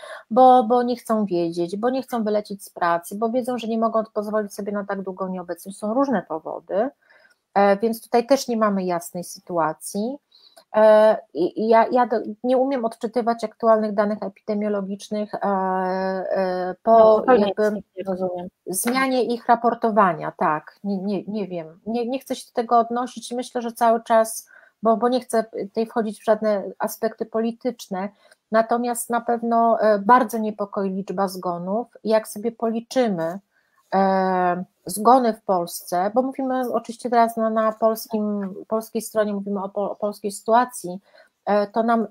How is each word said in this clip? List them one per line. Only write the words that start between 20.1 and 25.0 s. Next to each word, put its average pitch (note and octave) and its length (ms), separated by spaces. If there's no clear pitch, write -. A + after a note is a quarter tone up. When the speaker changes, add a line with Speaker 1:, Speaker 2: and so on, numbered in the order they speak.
Speaker 1:
tak, D#3 480
nie, G3 140
nie, F#3+ 260
nie G3+ 240
wiem. E3+ 380
Nie, A3+ 200
nie C4 120
chcę C4 180
się - 100
do - 60
tego A#3+ 260
odnosić, A#3 540
myślę, B3 300
że A#3 100
cały A#3 300
czas, A3+ 460
bo, A3+ 140
bo A3+ 120